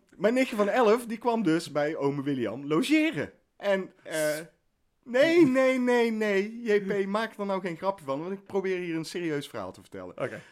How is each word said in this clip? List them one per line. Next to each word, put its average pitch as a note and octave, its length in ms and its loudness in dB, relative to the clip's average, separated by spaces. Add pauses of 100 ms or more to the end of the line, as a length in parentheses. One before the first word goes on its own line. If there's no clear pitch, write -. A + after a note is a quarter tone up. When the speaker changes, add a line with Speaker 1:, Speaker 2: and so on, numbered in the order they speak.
(160)
Speaker 1:
mijn G#3 180 2
nichtje B3+ 220 0
van G#3 120 2
elf, A#3 380 4
die A3 120 -8
kwam A3+ 240 0
dus D#3+ 300 0
bij D3 240 0
ome C#3+ 260 0
William C3 440 -2
logeren. C4 640 0 (240)
En, G3 360 -2 (100)
eh, D3+ 360 -2 (640)
nee, D4+ 440 6
nee, C4 320 4
nee, B3 320 2
nee. G#3+ 520 -2
J G#3 180 2
P, G3 260 -2
maak G#3+ 320 -4
er G3+ 80 -6
nou F#3+ 140 -2
geen F3 160 -6
grapje F#3+ 280 -4
van, C3+ 160 -4
want F3+ 120 -8
ik G3 140 -12
probeer F#3+ 320 -2
hier E3+ 180 -6
een D#3+ 80 -4
serieus D#3 440 -4
verhaal F#2+ 240 -8
te - 80 -20
vertellen. F#2 420 -14
Speaker 2:
Oké. B2 180 -6 (120)